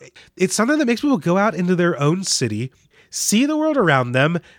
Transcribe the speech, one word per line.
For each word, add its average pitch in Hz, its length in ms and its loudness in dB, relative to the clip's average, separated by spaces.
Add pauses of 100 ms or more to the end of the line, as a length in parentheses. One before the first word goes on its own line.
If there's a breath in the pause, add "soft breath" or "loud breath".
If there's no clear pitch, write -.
(360 loud breath)
it's 180 200 0
something 269 220 0
that 294 80 0
makes 233 160 0
people 277 160 0
go 170 200 0
out 170 160 0
into 180 220 0
their 175 240 0
own 175 240 0
city, 117 480 -4 (380 soft breath)
see - 360 0
the 311 100 0
world 311 200 0
around 135 360 2
them, 156 280 0 (180 soft breath)